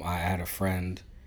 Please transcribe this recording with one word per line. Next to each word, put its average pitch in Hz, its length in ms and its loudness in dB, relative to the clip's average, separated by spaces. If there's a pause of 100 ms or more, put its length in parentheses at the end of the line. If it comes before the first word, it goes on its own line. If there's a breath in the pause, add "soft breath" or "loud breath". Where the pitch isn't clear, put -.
I 87 140 0
had 87 240 2
a 87 40 -2
friend, 92 560 0 (260 soft breath)